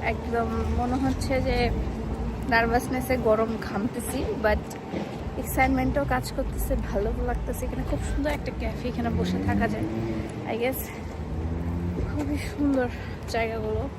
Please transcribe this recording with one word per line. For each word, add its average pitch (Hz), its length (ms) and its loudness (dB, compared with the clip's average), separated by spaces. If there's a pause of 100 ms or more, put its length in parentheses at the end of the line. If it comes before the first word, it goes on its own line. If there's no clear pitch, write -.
(120)
একদম 226 360 0 (320)
মনে 247 240 2
হচ্ছে 262 300 2 (140)
যে 247 100 2 (920)
নার্ভাসনেসে 254 640 4 (120)
গরম 220 240 6 (160)
ঘামতেছি, 233 520 -2 (260)
but 214 180 4 (800)
এক্সাইটমেন্টও 262 720 2
কাজ 254 120 0 (120)
করতেছে, - 360 0 (160)
ভালো 202 200 0 (200)
লাগতেছে। 240 380 -2
এখানে 247 220 -2
খুব 285 200 0
সুন্দর 294 280 0
একটা - 220 -4
ক্যাফে, - 320 -4
এখানে 233 180 0 (100)
বসে 185 180 2 (100)
থাকা - 260 4
যায়, 151 140 -2 (680)
I - 80 0
guess। 254 180 0 (1300)
খুবই 285 280 0 (140)
সুন্দর 269 360 2 (480)
জায়গাগুলো 226 460 0 (180)